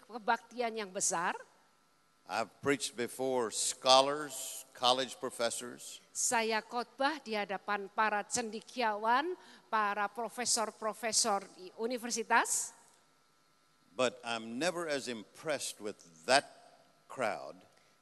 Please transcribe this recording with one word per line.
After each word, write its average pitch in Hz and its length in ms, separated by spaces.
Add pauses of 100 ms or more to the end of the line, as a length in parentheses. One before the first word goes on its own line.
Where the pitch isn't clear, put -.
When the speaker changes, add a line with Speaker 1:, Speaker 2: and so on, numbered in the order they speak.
Speaker 1:
kebaktian 226 720
yang 196 140
besar. 185 420 (920)
Speaker 2:
I've 101 320
preached 139 360
before 123 560
scholars, 139 1200
college 127 400
professors. 120 840 (120)
Speaker 1:
Saya 226 480
khotbah 262 640
di 220 160
hadapan 202 480
para 208 400
cendekiawan, 226 1040 (360)
para 208 440
profesor-profesor 220 1300 (120)
di 185 240
universitas. 233 960 (1200)
Speaker 2:
But 123 260
I'm 117 400
never 170 240
as 139 240
impressed 123 720
with 104 160 (320)
that 139 160 (640)
crowd 87 480 (440)